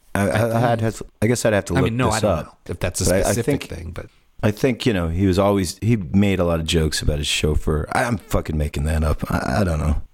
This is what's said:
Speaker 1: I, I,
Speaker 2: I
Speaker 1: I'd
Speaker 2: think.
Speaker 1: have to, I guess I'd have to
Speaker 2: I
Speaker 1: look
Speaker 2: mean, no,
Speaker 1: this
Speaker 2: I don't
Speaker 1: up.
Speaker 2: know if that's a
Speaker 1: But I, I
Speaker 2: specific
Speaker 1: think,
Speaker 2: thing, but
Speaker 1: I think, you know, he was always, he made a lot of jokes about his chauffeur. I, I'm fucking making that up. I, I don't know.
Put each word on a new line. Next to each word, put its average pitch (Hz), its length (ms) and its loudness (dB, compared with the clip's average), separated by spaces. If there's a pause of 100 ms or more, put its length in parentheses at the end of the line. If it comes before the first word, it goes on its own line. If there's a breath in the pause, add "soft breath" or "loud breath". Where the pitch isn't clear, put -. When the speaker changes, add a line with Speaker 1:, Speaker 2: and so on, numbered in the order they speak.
(140)
Speaker 1:
I, 101 80 0
I, 101 60 2
Speaker 2:
I 107 160 0
Speaker 1:
I'd 117 80 0 (180)
Speaker 2:
think. 113 120 0
Speaker 1:
have 110 180 -2
to, - 60 -12 (180)
I - 20 4
guess 120 200 0
I'd 110 80 4
have 98 120 2
to 90 80 -4
Speaker 2:
I - 40 0
Speaker 1:
look 131 80 4
Speaker 2:
mean, 117 120 -2
no, 127 140 2
Speaker 1:
this 107 60 2
Speaker 2:
I - 20 -2
don't 101 180 2
Speaker 1:
up. 76 80 -6
Speaker 2:
know - 80 -20 (140)
if - 120 -8
that's - 220 -4
a 92 40 2
Speaker 1:
But 90 100 4
I, - 20 2
I 95 60 2
Speaker 2:
specific 117 400 0
Speaker 1:
think, 85 160 -12
Speaker 2:
thing, 82 120 -10
but - 140 -12 (380)
Speaker 1:
I 107 80 2
think, - 340 -2
you 117 80 2
know, 85 140 0
he 90 180 2
was 92 140 4
always, 98 400 0
he 117 160 2
made 98 440 2
a 90 40 2
lot 85 160 2
of 82 80 -4
jokes 78 340 0
about 73 160 0
his 73 80 -4
chauffeur. 78 680 0
I, 131 100 0
I'm 120 140 -2
fucking - 400 -4
making 73 260 -2
that 78 200 0
up. 76 280 0
I, - 300 0
I - 20 2
don't 82 160 0
know. 76 240 0 (100)